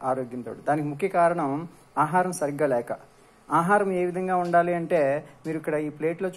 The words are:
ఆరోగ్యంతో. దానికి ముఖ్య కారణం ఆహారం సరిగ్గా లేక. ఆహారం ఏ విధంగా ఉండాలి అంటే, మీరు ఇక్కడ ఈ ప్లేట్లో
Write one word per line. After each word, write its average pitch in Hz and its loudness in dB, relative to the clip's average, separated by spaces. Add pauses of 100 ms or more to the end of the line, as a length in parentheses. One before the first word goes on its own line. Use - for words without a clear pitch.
ఆరోగ్యంతో. 123 -4
దానికి 147 -2
ముఖ్య 147 -4
కారణం 170 2 (300)
ఆహారం 180 2
సరిగ్గా 147 -2
లేక. 120 0 (580)
ఆహారం 190 4
ఏ 180 0
విధంగా 185 -2
ఉండాలి 175 4
అంటే, 151 0 (180)
మీరు 156 -4
ఇక్కడ 151 -4
ఈ 151 -2
ప్లేట్లో 165 -4